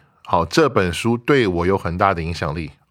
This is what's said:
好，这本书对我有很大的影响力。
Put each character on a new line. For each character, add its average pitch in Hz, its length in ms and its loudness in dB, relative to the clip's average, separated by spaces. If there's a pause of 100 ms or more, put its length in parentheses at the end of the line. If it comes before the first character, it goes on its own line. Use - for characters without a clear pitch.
(240)
好， 85 220 2
这 147 240 2
本 95 240 0
书 117 240 -2
对 127 300 2
我 85 180 -2
有 95 120 2
很 87 200 -6
大 98 160 2
的 85 80 -4
影 82 120 -6
响 78 220 -6
力。 78 160 -8 (200)